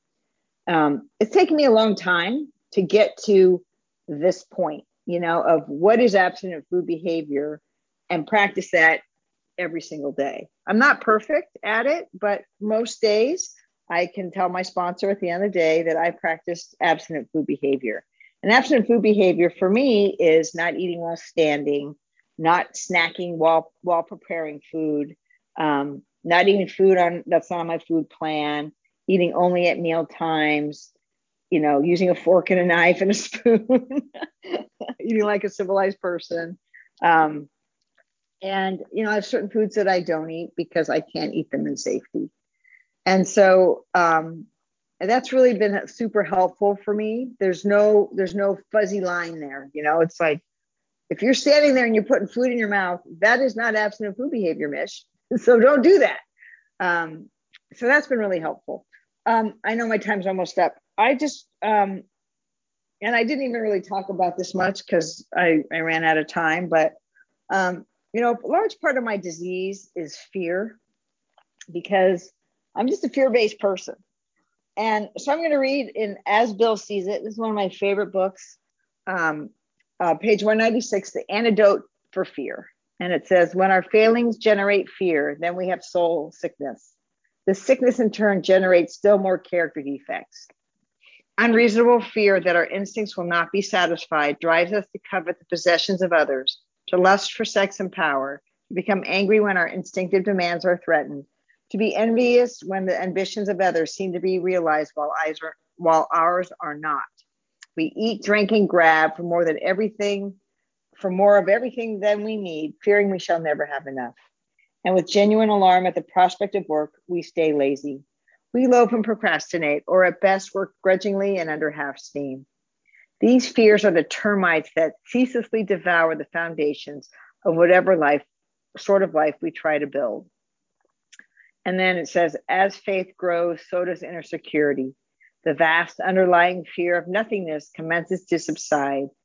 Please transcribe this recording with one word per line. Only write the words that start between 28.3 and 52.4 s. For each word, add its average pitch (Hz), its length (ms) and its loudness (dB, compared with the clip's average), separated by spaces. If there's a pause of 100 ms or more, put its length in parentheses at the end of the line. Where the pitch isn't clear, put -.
eating 180 280 2
only 180 340 2
at - 100 0
meal 165 280 -2
times, 151 840 -4 (600)
you 165 100 2
know, 147 220 2
using 175 280 2
a 170 40 4
fork 175 360 2
and 185 100 2
a 180 40 2
knife 175 360 4
and 196 100 0
a 208 40 4
<laughs> - 0 -
spoon, 247 960 0 (880)
eating 220 240 0
like 208 200 -2
a 196 60 -4
civilized 196 500 -2
person. 170 580 -8 (440)
Um, 156 460 2 (960)
and, 190 400 -4 (100)
you 220 120 -4
know, 208 60 -2
I 214 40 0
have 208 120 -2
certain 202 240 -4
foods 214 260 -2
that 196 120 0
I 185 120 2
don't 160 300 -4
eat 165 260 -10
because 160 340 -2
I 156 100 0
can't - 340 -8
eat - 160 -6
them 147 160 -4
in 139 100 -6
safety. - 540 -6 (760)
And 190 200 2
so, 185 580 4 (100)
um, 165 520 0 (540)
and 185 100 -4
that's 254 220 0
really 254 260 6
been 202 300 -2
super 208 340 -2
helpful 196 640 0
for 208 100 -2
me. 220 360 -4 (100)
There's 185 240 -2
no, 208 500 4
there's 185 200 -4
no 196 240 -2 (140)
fuzzy 208 280 0
line 170 400 -6
there. 139 320 -14
You 151 100 -10
know, 156 180 2
it's 170 200 0
like, 160 220 0 (680)
if - 100 -6
you're 247 140 4
standing 294 400 4
there 254 100 2
and 226 100 0
you're 214 100 2
putting 214 240 0
food 247 220 -2